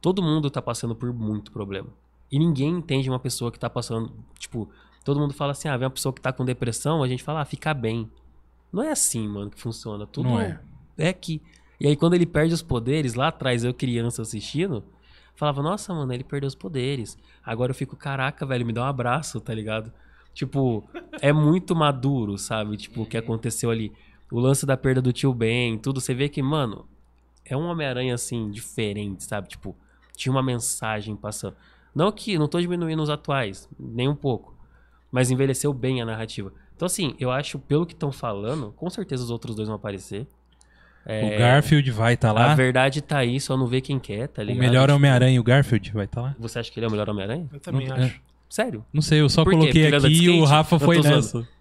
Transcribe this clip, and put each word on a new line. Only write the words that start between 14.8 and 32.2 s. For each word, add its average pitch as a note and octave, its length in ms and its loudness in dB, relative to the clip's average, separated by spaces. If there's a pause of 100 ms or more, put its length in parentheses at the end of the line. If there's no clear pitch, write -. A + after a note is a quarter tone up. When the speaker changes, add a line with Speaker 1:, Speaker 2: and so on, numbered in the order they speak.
Speaker 1:
falava, C#3+ 260 -2
nossa, F#3+ 320 -4
mano, C#3+ 220 -4
ele B2 80 -6
perdeu C#3 240 -6
os C3 80 -6
poderes. C3 640 -6 (260)
Agora A#2+ 280 -4
eu - 20 -4
fico, C#3 220 -8
caraca, C3+ 500 -6
velho, B2+ 180 -2
me A#2 80 -4
dá A#2 100 -4
um B2+ 60 -2
abraço, B2 520 -4
tá A#2+ 120 -10
ligado? A2 400 -6 (400)
Tipo, B2+ 520 -2 (360)
é C#3 120 4
muito D#3+ 420 2
maduro, C3+ 640 0
sabe? G#2+ 380 -6
Tipo, - 260 -10
o G#2+ 40 -6
que - 120 -6
Speaker 3:
Uhum. A2+ 60 -4
Speaker 1:
aconteceu A#2 480 -4
ali. A2 200 -4 (380)
O A#2 80 -4
lance C3 260 2
da C3+ 120 2
perda C3 260 2
do B2+ 100 2
tio C3 220 0
Ben, A#2 420 0
tudo, C3 240 -4
você B2+ 140 -4
vê C3+ 140 -2
que, C#3+ 120 -6
mano, C3+ 460 -2 (580)
é B2+ 120 -6
um D3+ 80 -4
Homem-Aranha, C3 500 -4
assim, A#2+ 380 -6
diferente, G#2 720 -6
sabe? G2+ 240 -8
Tipo, - 260 -14 (420)
tinha - 140 -4
uma C3 140 2
mensagem A2 720 -4
passando. G#2 400 -10 (360)
Não B2+ 200 2
que, - 260 -4